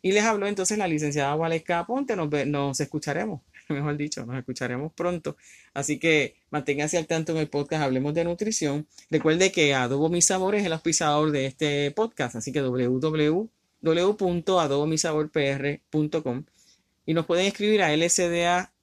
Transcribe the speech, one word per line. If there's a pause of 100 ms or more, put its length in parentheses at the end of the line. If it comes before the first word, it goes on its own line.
Y
les
habló
entonces
la
licenciada
Waleska
Aponte.
Nos
ve-,
nos
escucharemos, (140)
<laughs>
mejor
dicho,
nos
escucharemos
pronto. (380)
Así
que (160)
manténganse
al
tanto
en
el
podcast
Hablemos
de
Nutrición. (240)
Recuerde
que
Adobo
Mi
Sabor
es
el
auspiciador
de
este
podcast,
así
que
w
w (340)
w
punto
adobo
mi
sabor
p
r
punto
com. (640)
Y
nos
pueden
escribir
a
L
S
D
A (140)